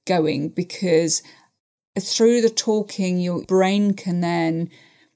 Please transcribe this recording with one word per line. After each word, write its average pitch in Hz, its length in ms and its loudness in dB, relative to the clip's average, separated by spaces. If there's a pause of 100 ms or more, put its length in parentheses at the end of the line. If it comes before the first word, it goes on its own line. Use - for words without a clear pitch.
going, 156 440 0
because 170 720 0 (800)
through 233 420 2
the 226 80 2
talking, 208 720 -2
your 175 240 -2
brain 190 500 2
can 180 280 -4
then 170 480 -2 (460)